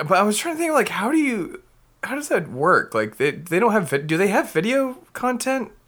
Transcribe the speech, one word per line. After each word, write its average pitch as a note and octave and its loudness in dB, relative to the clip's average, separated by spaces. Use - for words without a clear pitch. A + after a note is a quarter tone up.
but F#3+ 6
I G3 6
was G#3+ 2
trying E4 -4
to D#4 -8
think, E4 0
like, A#3 2
how G3 -2
do D#4+ 4
you, A#3+ -2
how B3 -6
does D4 -6
that F3+ 0
work? C3+ 0
Like, G#2+ -2
they, C#3 2
they E3 -2
don't A3+ 4
have G3 0
vi-, C#3 0
do D#3 -2
they G3 2
have A#3 0
video B3+ 0
content? B3+ -2